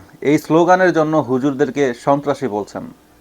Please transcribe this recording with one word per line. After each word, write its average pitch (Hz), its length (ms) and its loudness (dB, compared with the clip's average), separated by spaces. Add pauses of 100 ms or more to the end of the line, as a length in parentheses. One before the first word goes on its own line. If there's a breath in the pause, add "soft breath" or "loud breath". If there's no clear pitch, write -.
(200)
এই 147 180 2
স্লোগানের 175 540 2
জন্য 156 240 0
হুজুরদেরকে 131 760 0
সন্ত্রাসী 143 540 -2
বলছেন। 101 340 -8 (380)